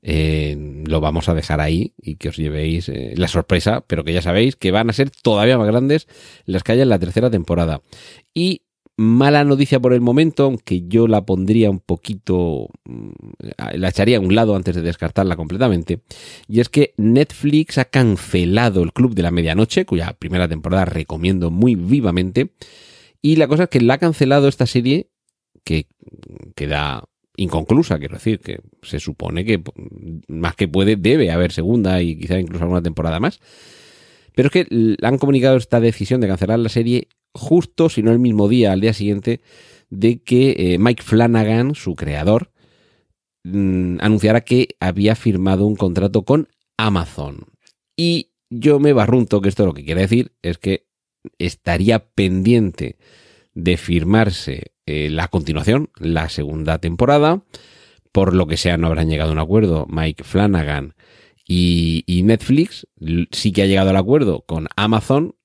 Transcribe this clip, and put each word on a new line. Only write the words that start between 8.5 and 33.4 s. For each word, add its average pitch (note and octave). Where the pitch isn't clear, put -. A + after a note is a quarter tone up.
mala C3+
noticia C#3
por B2
el B2
momento, C#3+
aunque G2
yo A2+
la G#2
pondría G2+
un F#2+
poquito, F2
mm, A1+
la F2+
echaría A2
a -
un F#2+
lado A2
antes F#2
de F2
descartarla E2+
completamente, F2
y A2
es A#2+
que -
Netflix D3
ha C3
cancelado G2
El E2
Club A#2+
de F#2
la E2+
Medianoche, F2
cuya E2+
primera F2+
temporada E2+
recomiendo E2+
muy G#2+
vivamente, F#2+
y D#3
la D3+
cosa D#3
es F3
que C3+
la A#2+
ha D3
cancelado C#3+
esta C3
serie B2+
que D#2
queda C#2+
inconclusa, F2+
quiero C#2+
decir, A2
que -
se -
supone E2
que, G#2
más E2
que F#2+
puede, G2
debe G#2
haber E2+
segunda F#2
y E2
quizá E2
incluso F2
alguna F2
temporada D#2+
más. D#3+